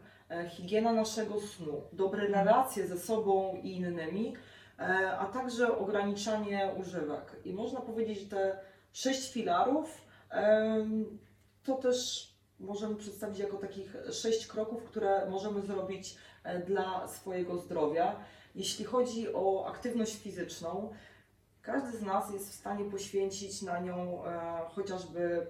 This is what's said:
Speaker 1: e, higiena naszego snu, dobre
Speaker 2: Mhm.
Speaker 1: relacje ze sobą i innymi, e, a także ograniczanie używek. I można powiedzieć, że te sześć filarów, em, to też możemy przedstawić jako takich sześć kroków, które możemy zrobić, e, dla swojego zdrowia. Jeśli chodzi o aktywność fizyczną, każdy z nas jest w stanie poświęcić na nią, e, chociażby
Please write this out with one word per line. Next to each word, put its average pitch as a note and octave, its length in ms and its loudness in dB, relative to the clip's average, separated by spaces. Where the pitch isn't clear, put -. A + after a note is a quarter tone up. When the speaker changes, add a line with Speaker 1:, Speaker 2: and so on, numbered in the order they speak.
Speaker 1:
e, F3 200 -4
higiena G#3+ 440 2
naszego G#3+ 480 0
snu, D#3 400 -6
dobre G3 320 2
Speaker 2:
Mhm. G3 220 4
Speaker 1:
relacje A3 400 6
ze F3 120 -4
sobą F#3+ 640 2
i F#3 120 -6
innymi, F3+ 580 -2
e, F#3+ 400 4
a G3 60 0
także A#3+ 520 2
ograniczanie G3+ 1000 0
używek. D#3+ 560 -4
I F3+ 80 -6
można B3 280 -4
powiedzieć, G#3+ 380 -2
że - 100 -10
te F#3+ 300 2
sześć - 400 0
filarów, A#3 680 2
em, A3 920 4
to C4 120 2
też B3 540 0
możemy G#3 360 -4
przedstawić G3+ 440 -6
jako G3 180 -2
takich G3 380 -8
sześć - 360 0
kroków, A3 360 -4
które G3 460 2
możemy G3+ 320 -2
zrobić, F#3+ 540 -4
e, F3+ 160 -2
dla F#3 480 0
swojego F3+ 500 -4
zdrowia. E3 580 2
Jeśli F#3+ 300 -4
chodzi A3+ 480 2
o F#3+ 340 4
aktywność A3+ 560 -2
fizyczną, F3 680 -6
każdy A#3+ 360 -2
z G#3 40 -8
nas G3 320 0
jest G3 160 -6
w - 40 -14
stanie G3+ 380 -4
poświęcić G3 680 -2
na F3 180 -2
nią, F3+ 460 -4
e, E3+ 340 -4
chociażby F3 800 0